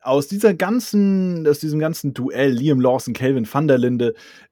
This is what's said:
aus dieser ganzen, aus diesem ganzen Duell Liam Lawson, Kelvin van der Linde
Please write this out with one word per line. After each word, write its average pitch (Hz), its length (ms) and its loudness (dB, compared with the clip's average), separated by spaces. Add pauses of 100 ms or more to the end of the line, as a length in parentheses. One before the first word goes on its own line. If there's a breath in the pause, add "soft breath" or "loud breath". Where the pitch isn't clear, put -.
aus 139 260 0
dieser 208 260 2
ganzen, 190 920 0
aus 147 140 4
diesem 151 200 -4
ganzen 156 340 -4
Duell 131 380 0
Liam 131 280 2
Lawson, 127 340 0
Kelvin 127 380 -2
van 151 160 0
der 135 100 4
Linde 120 360 0 (380 loud breath)